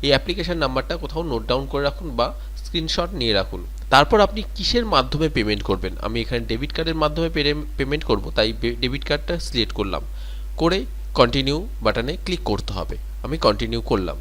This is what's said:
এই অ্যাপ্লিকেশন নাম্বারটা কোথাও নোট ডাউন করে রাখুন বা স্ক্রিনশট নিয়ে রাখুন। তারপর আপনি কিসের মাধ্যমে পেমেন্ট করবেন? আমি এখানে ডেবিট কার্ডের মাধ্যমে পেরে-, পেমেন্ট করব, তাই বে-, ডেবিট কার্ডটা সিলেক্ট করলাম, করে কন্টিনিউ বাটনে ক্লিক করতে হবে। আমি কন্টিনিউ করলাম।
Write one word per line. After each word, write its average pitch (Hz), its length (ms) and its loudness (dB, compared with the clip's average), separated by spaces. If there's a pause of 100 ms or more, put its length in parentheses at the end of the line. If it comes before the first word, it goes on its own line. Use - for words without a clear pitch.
এই 143 60 2
অ্যাপ্লিকেশন 165 500 2
নাম্বারটা 131 380 0
কোথাও 170 260 -4
নোট 120 240 -2
ডাউন 135 200 2
করে 139 160 -2
রাখুন 143 280 -2
বা 120 240 0 (220)
স্ক্রিনশট 170 560 -2
নিয়ে 123 200 0
রাখুন। 95 340 0 (240)
তারপর 208 300 8
আপনি 208 220 4 (120)
কিসের 233 320 0
মাধ্যমে 151 420 2
পেমেন্ট 107 340 0
করবেন? 92 400 -2
আমি 117 180 -2
এখানে 117 240 -2
ডেবিট 117 280 -2
কার্ডের 160 220 -2
মাধ্যমে 160 360 2
পেরে-, 147 340 0 (120)
পেমেন্ট 139 280 0
করব, 101 300 0
তাই 110 180 4
বে-, 117 240 -2
ডেবিট 127 280 -2
কার্ডটা 156 360 -2
সিলেক্ট - 320 0
করলাম, 95 300 -2 (540)
করে 175 280 2 (300)
কন্টিনিউ 139 540 2 (140)
বাটনে 113 420 0
ক্লিক 180 200 -2
করতে 101 280 -2
হবে। - 240 -4 (260)
আমি - 160 -4
কন্টিনিউ 113 420 0
করলাম। 95 400 0